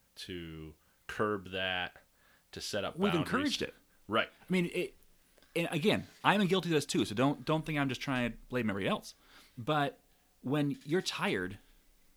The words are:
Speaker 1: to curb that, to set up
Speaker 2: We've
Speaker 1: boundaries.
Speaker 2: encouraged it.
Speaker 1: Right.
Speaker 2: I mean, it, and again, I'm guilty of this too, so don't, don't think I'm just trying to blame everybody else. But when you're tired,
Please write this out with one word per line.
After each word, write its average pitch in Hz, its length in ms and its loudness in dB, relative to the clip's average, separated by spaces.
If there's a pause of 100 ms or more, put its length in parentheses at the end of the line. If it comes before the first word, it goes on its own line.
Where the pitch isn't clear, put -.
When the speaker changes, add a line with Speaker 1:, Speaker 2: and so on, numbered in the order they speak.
(160)
Speaker 1:
to 80 560 -10 (360)
curb 104 440 -2
that, 92 400 -2 (600)
to 92 80 -10
set 101 240 -2
up 95 140 -6
Speaker 2:
We've 196 140 2
Speaker 1:
boundaries. 160 200 2
Speaker 2:
encouraged 269 300 0
it. - 120 -4 (340)
Speaker 1:
Right. 107 200 2
Speaker 2:
I - 240 -10
mean, 180 200 2
it, 175 220 -4 (600)
and 165 160 0
again, 151 360 2 (180)
I'm 190 220 6
guilty 175 240 2
of 160 40 4
this 147 120 2
too, 139 180 2
so 101 100 -2
don't, 135 300 2
don't 156 220 0
think 151 120 -2
I'm 139 100 2
just 123 120 -4
trying 127 320 -2
to - 40 -14 (120)
blame 120 220 0
everybody 98 180 0
else. - 260 -2 (440)
But 143 400 0 (440)
when 143 420 0
you're 175 180 0
tired, 104 560 -2 (580)